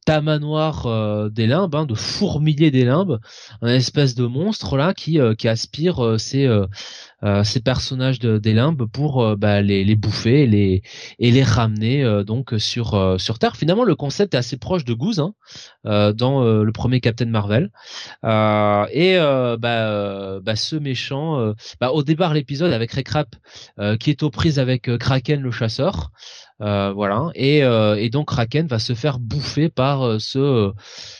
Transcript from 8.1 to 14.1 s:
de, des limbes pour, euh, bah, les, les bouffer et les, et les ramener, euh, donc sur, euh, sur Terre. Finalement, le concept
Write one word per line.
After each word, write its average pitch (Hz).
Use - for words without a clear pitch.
de, 113
des 107
limbes 127
pour, 135
euh, 107
bah, 101
les, 98
les 107
bouffer 113
et 131
les, 101
et 120
les 131
ramener, 113
euh, 104
donc 117
sur, 110
euh, 95
sur 110
Terre. 226
Finalement, 185
le 170
concept 147